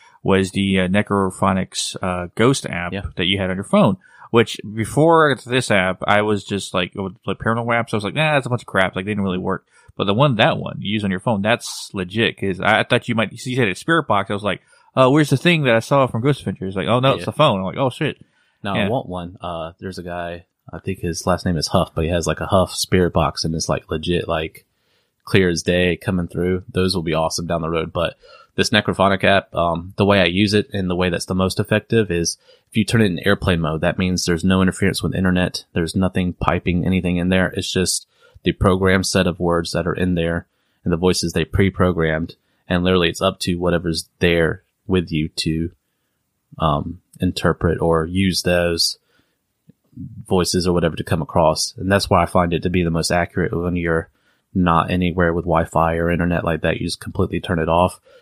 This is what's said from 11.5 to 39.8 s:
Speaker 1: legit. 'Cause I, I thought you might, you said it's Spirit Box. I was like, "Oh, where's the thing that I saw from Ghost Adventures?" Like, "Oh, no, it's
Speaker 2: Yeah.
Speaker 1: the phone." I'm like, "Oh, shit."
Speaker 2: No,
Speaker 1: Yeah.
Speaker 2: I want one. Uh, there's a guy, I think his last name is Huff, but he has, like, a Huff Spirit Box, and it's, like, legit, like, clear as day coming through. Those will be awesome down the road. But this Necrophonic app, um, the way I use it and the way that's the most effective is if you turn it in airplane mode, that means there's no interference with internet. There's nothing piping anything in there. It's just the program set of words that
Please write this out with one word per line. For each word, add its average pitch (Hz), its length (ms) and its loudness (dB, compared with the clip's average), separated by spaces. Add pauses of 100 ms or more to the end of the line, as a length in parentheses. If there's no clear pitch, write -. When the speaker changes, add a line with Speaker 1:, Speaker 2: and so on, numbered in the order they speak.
Speaker 1:
legit. 95 440 -2
'Cause 95 220 -4
I, 98 200 2
I 117 40 0
thought - 240 -2
you 120 60 0
might, 110 180 -2
you 127 240 -8
said 123 120 2
it's 90 120 -6
Spirit 165 260 0
Box. 101 240 0
I 104 40 -4
was 101 100 -6
like, 92 160 -2 (340)
"Oh, 127 160 6
where's 147 200 4
the 139 60 2
thing 165 280 2
that 120 100 4
I 113 60 4
saw 139 260 2
from 117 160 -4
Ghost 139 180 0
Adventures?" 95 360 -8
Like, 92 120 -4
"Oh, 120 120 2
no, 131 120 2
it's 90 80 -2
Speaker 2:
Yeah. 87 60 -8
Speaker 1:
the 107 60 -6
phone." 135 260 2
I'm 92 60 -4
like, 92 140 -6
"Oh, 131 120 0
shit." - 280 -6 (440)
Speaker 2:
No, 101 120 -4
Speaker 1:
Yeah. 107 120 -2
Speaker 2:
I - 40 0
want 127 180 -4
one. 90 320 -10
Uh, 82 400 -8
there's 95 180 -10
a 87 40 -10
guy, 87 420 -8 (280)
I 85 80 -12
think 95 200 -6
his 85 260 -4
last 90 200 0
name 90 100 0
is 73 120 -2
Huff, 87 260 0
but 80 100 -2
he 80 60 -2
has, 85 160 0
like, 78 140 -2
a 80 60 -6
Huff 92 280 2
Spirit 90 400 0
Box, 73 280 0
and 80 120 -2
it's, 80 160 -4
like, - 200 -4
legit, 85 380 -4
like, 80 380 -6 (580)
clear 95 240 4
as 85 140 -2
day 90 340 2
coming 87 320 -2
through. 92 420 -2
Those 92 240 0
will 90 80 -2
be 80 120 -2
awesome 80 320 -2
down 82 160 -2
the 80 80 -2
road. 82 220 -2
But 82 240 -2 (400)
this 98 140 0
Necrophonic 98 540 2
app, 98 300 2
um, 85 420 -2
the 104 80 2
way 101 160 4
I 90 60 4
use 98 260 2
it 104 220 2
and 95 160 -2
the 87 60 -2
way 90 120 2
that's 87 180 -4
the 95 80 -2
most 92 260 0
effective 107 500 0
is 85 260 -2 (320)
if - 80 -6
you 107 80 2
turn 117 160 2
it 110 60 6
in 87 200 -2
airplane 95 340 2
mode, 78 200 -2
that 87 180 0
means 92 280 0
there's 85 180 0
no 95 160 4
interference 92 420 0
with - 120 -2
internet. 90 580 0
There's 82 240 -2
nothing 92 380 0
piping 87 500 0
anything 90 320 0
in 90 140 -2
there. 92 260 2
It's 95 160 -6
just - 340 -2 (360)
the 85 100 0
program 92 520 2
set 92 220 2
of 87 140 -2
words 85 320 0
that 85 140 -2